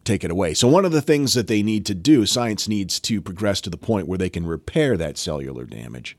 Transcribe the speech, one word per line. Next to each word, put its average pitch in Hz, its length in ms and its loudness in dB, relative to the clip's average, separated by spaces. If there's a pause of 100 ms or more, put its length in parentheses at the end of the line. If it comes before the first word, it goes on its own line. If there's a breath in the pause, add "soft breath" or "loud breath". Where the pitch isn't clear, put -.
take 101 180 0
it 85 80 -2
away. 87 240 0
So - 140 4
one 180 160 6
of 175 80 2
the 151 100 2
things 143 320 2
that 113 140 0
they 104 140 2
need 107 240 0
to 98 80 -2
do, 110 320 6
science 113 420 -2
needs 101 320 -2
to 110 200 -2
progress 95 420 -2
to 98 80 -8
the 82 60 -8
point 98 300 -2
where 90 120 -4
they 90 120 0
can 85 160 -4
repair 117 500 0
that 78 220 -4
cellular 67 460 -6
damage, 57 540 -14